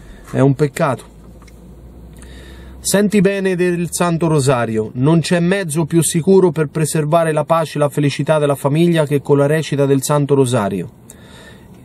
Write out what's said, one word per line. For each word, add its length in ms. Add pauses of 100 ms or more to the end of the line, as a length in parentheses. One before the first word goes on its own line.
(320)
È 80
un 140
peccato. 600 (1600)
Senti 400
bene 360
del 340
Santo 380
Rosario. 680
Non 280
c'è 180
mezzo 460
più 180
sicuro 480
per 160
preservare 640
la 120
pace 340
e 20
la 100
felicità 480
della 180
famiglia 520
che 160
con 140
la 100
recita 400
del 160
Santo 320
Rosario. 560 (920)